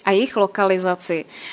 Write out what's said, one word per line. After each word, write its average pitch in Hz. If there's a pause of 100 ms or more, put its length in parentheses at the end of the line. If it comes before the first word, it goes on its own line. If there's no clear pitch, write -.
a 202
jejich 220
lokalizaci, 185 (280)